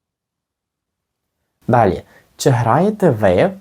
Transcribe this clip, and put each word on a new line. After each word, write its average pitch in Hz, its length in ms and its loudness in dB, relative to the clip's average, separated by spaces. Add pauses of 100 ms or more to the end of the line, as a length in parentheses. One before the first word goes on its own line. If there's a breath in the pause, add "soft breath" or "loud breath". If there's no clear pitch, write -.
(1700)
Далі. 113 360 0 (340 soft breath)
Чи - 120 -2
граєте 147 600 0
ви 107 520 0